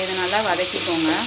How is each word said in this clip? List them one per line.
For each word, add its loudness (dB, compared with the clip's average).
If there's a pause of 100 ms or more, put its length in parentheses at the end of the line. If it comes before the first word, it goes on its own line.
இதை -4
நல்லா 2
வதக்கிக்கோங்க. 0 (160)